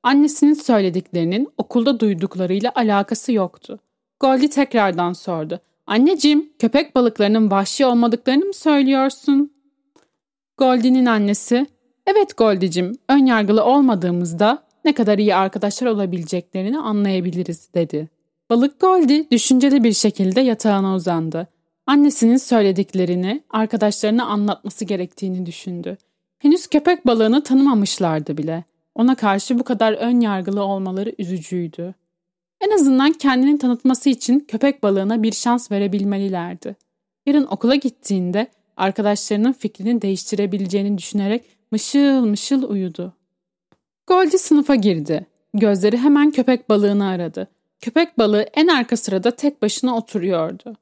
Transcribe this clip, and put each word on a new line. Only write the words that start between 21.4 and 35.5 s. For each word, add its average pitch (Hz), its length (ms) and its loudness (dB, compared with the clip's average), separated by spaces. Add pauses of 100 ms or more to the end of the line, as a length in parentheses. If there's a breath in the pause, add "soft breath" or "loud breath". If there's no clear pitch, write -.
Annesinin 277 500 4
söylediklerini 190 1120 0
arkadaşlarına 220 760 0
anlatması 208 580 -4
gerektiğini 185 600 -6
düşündü. 175 500 -12 (420)
Henüz 311 280 2
köpek 330 400 0
balığını 233 360 2
tanımamışlardı 202 960 0
bile. 156 280 -8 (300)
Ona 247 200 2
karşı 208 440 -2
bu 254 60 -4
kadar 220 280 0
ön 240 280 0
yargılı 202 420 -2
olmaları 196 560 -6
üzücüydü. 175 760 -8 (680)
En 415 100 0
azından 277 420 4
kendini 277 460 2
tanıtması 254 500 0
için 254 320 0
köpek 277 420 -2
balığına 202 400 0
bir 220 100 0
şans 240 380 -2